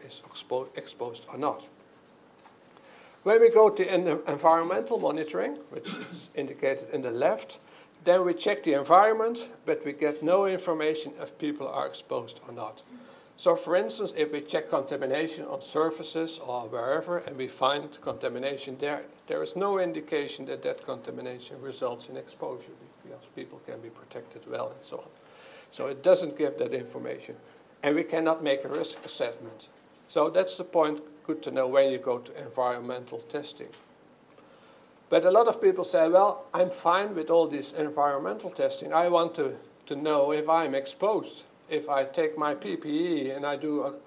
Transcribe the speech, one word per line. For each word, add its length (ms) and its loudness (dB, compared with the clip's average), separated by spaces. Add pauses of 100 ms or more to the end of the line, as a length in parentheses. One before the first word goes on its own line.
is 220 -18
expo-, 480 -6
exposed 560 -12
or 60 -12
not. 280 -4 (1600)
When 180 6
we 100 10
go 200 10
to 140 0
en-, 440 2
environmental 680 2
monitoring, 580 -2 (140)
which 180 -10
is 460 -12
indicated 560 -4
in 120 -4
the 80 -4
left, 480 -2 (460)
then 200 6
we 100 0
check 280 -2
the 120 2
environment, 760 4 (160)
but 180 -2
we 80 -6
get 300 -2
no 240 4
information 720 -2
if 160 -12
people 300 -4
are 200 -4
exposed 600 -8
or 80 -14
not. 280 -12 (540)
So 200 4
for 200 -2
instance, 400 -2
if 160 0
we 100 -4
check 280 -4
contamination 760 -2
on 140 -8
surfaces 800 -4
or 300 -6
wherever, 500 -4
and 180 -10
we 120 -6
find 520 -2
contamination 800 -6
there, 240 -2 (240)
there 160 -2
is 140 -6
no 240 2
indication 640 -4
that 160 -8
that 220 -4
contamination 760 -10
results 480 -6
in 80 -12
exposure, 540 -12 (320)
because 320 -18
people 320 -14
can 140 -12
be 100 -16
protected 580 -18
well 200 -6
and 180 -16
so 120 -12
on. 120 -18 (640)
So 160 -6
it 160 -8
doesn't 340 6
give 200 0
that 140 -2
information. 640 -8 (480)
And 140 2
we 80 0
cannot 380 0
make 220 0
a 40 -8
risk 360 -6
assessment. 640 -8 (400)
So 220 4
that's 260 2
the 80 -8
point, 360 2 (260)
good 160 -4
to 80 -8
know 160 0
when 240 6
you 80 -2
go 200 -2
to 240 -14
environmental 760 -4 (100)
testing. 400 -10 (1400)
But 140 6
a 60 8
lot 180 8
of 120 0
people 240 4
say, 240 4
"Well, 460 6
I'm 160 2
fine 440 2
with 140 -4
all 200 6
this 240 -6
environmental 800 -2
testing. 420 -2
I 160 4
want 260 4
to, 220 -2 (300)
to 100 -6
know 360 2
if 160 0
I'm 260 4
exposed. 680 -2 (260)
If 200 -4
I 160 2
take 340 -2
my 160 0
P 220 -6
P 120 -10
E 420 0
and 140 -6
I 120 -2
do, 260 -2
uh, 100 -4 (140)